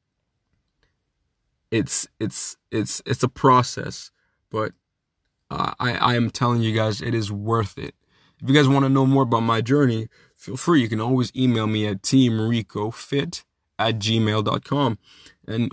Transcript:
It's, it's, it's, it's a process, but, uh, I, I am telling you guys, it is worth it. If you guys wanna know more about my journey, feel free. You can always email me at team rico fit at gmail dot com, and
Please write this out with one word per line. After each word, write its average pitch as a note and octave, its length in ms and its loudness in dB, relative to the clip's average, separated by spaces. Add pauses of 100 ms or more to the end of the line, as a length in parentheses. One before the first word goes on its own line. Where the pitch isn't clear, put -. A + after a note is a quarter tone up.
(1700)
It's, - 340 -2 (140)
it's, - 360 -8 (140)
it's, A2 340 -4
it's - 200 -2
a A#2+ 40 0
process, - 840 0 (380)
but, G#2+ 220 -4 (760)
uh, - 320 -4
I, A#2+ 140 -2
I B2 200 0
am A#2 160 0
telling A#2+ 320 0
you A2 100 0
guys, G#2+ 280 -2
it A#2 140 -4
is G#2+ 180 -4
worth G#2+ 440 -2
it. - 180 -12 (460)
If A2+ 80 -8
you C3+ 60 4
guys D3 140 6
wanna C#3 200 4
know C3+ 160 4
more C3+ 200 4
about A#2 160 0
my A2+ 200 0
journey, A#2 480 2 (280)
feel - 200 -12
free. E3 240 4
You A2+ 80 0
can G#2+ 120 -2
always B2 340 0
email A#2+ 320 2
me G#2+ 200 0
at G2 180 -6
team B2 360 2
rico A2 520 -4
fit - 520 -6 (340)
at A2+ 200 -2
gmail G#2+ 460 0
dot - 200 -4
com, C3+ 340 -2 (480)
and A2+ 260 -4